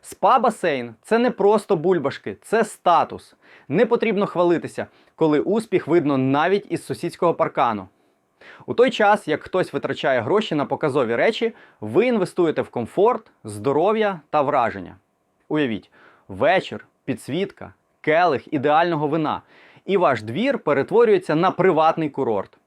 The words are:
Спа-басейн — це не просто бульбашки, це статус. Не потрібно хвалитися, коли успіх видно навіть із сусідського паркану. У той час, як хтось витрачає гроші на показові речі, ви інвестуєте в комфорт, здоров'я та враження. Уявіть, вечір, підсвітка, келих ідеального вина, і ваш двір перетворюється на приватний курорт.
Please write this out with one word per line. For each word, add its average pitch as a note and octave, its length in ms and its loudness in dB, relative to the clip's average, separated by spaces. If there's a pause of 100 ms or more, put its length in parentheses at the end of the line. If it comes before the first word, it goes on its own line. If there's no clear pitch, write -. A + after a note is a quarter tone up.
Спа-басейн — F3 1000 0
це - 160 0
не A#3+ 140 2
просто G#3 440 2
бульбашки, D3 640 -2
це A3 220 0
статус. D#3 720 0 (320)
Не F#3 180 2
потрібно A3 400 0
хвалитися, E3 640 -2 (280)
коли D3+ 240 2
успіх G3 480 -2
видно D3 300 2
навіть D3+ 520 0
із - 160 -6
сусідського E3 480 -2
паркану. A#2+ 540 -2 (800)
У B2+ 80 -8
той B3+ 180 4
час, G#3 360 2
як D3+ 160 -4
хтось F3+ 300 -2
витрачає C3+ 480 -2
гроші E3+ 340 0
на C#3+ 100 0
показові C3 500 -2
речі, A3 380 -2 (280)
ви A#2+ 260 0
інвестуєте F3+ 540 -2
в A2+ 80 -6
комфорт, G3 640 -2 (120)
здоров'я D3+ 880 -2
та D3+ 120 0
враження. G#2 540 -2 (520)
Уявіть, C3+ 440 -4 (360)
вечір, A#2 580 -2 (200)
підсвітка, B2+ 680 -8 (280)
келих D#3 520 0
ідеального D3+ 540 0
вина, C#3+ 340 -4 (440)
і G3 120 0
ваш C#3+ 240 2
двір C#3 380 -4
перетворюється F3 760 2
на F3 160 2
приватний D#3+ 580 2
курорт. A#2 580 -4